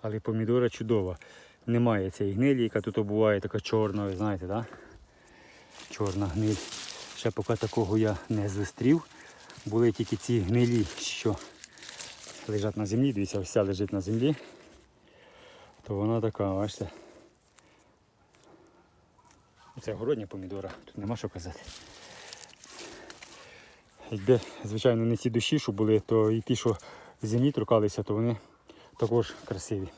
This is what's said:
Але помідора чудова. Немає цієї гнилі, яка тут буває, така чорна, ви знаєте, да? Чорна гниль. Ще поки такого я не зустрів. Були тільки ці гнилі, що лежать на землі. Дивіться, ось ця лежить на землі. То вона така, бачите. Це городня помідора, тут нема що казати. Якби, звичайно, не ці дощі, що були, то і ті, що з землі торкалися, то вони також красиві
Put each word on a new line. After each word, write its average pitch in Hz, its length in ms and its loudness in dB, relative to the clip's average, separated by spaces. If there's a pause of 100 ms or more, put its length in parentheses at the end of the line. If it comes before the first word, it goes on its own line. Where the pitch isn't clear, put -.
Але 107 180 -4
помідора 113 500 2
чудова. 104 480 0 (480)
Немає 113 460 4
цієї 98 240 -2
гнилі, 127 280 4
яка 107 180 2
тут 107 180 -2
буває, 104 400 4
така 107 200 -2
чорна, 104 460 0
ви 95 100 -2
знаєте, 95 320 -2
да? 110 180 -2 (1200)
Чорна 101 360 -2
гниль. 104 300 0 (640)
Ще 113 140 -2
поки 110 240 -2
такого 107 420 0
я 107 200 2 (120)
не 104 200 0
зустрів. 113 540 2 (600)
Були 113 260 4
тільки 110 240 -2
ці 117 240 0
гнилі, 117 460 4 (140)
що - 360 -2 (1120)
лежать 104 300 0
на 107 80 0
землі. 120 280 2
Дивіться, 98 260 -2
ось 90 120 -6
ця 107 120 4
лежить 98 300 0
на 98 80 0
землі. 113 340 2 (1500)
То 101 120 -4
вона 110 260 2
така, 101 320 0
бачите. 98 360 -2 (3000)
Це 107 120 -6
городня 110 340 -4
помідора, 95 440 -10 (140)
тут - 120 -16
нема 107 200 -4
що 104 120 -8
казати. 87 300 -12 (2500)
Якби, 110 280 6 (240)
звичайно, 113 420 2
не 117 120 2
ці 127 120 0
дощі, 117 300 2
що - 120 -2
були, 107 280 4
то 110 320 4
і 113 100 0
ті, 123 140 0
що 110 220 0 (440)
з 110 60 -6
землі 123 240 4
торкалися, 107 520 2
то 107 100 -2
вони 113 240 0 (600)
також 117 360 0 (120)
красиві 95 420 -6 (100)